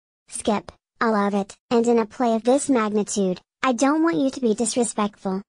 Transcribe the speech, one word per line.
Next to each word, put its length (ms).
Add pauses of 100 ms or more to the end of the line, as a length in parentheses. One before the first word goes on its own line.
(300)
Skip, 420 (300)
I 80
love 240
it. 200 (160)
And 160
in 140
a 60
play 280
of 120
this 240
magnitude, 720 (200)
I 120
don't 280
want 140
you 140
to 100
be 160
disrespectful. 920